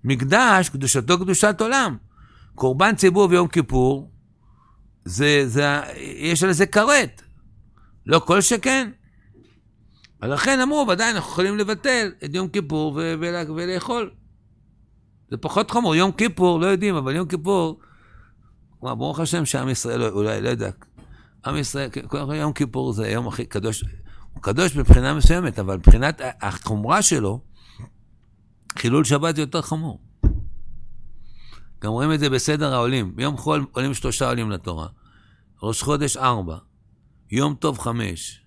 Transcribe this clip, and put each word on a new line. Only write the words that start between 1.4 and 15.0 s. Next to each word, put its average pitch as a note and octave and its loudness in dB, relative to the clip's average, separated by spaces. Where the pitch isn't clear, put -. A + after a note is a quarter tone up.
עולם. A3+ 0
קורבן C#3+ 2
ציבור F#3+ 6
ויום F3 4
כיפור, C3 0
זה, C#3+ 2
זה, C#3+ 0
יש D#3 -2
על F#3+ 4
זה F3 4
כרת. A3+ 2
לא D#3 6
כל F#3 4
שכן." B3 0
ולכן A#3+ 0
אמרו, C#4+ 0
"ודאי, A3+ 0
אנחנו F#3+ -4
יכולים G3 0
לבטל G#3+ -2
את D3 -8
יום F#3 -2
כיפור D#3 -4
ו-, E3 -4
ולה-, E3+ -6
ולאכול." F#3 -6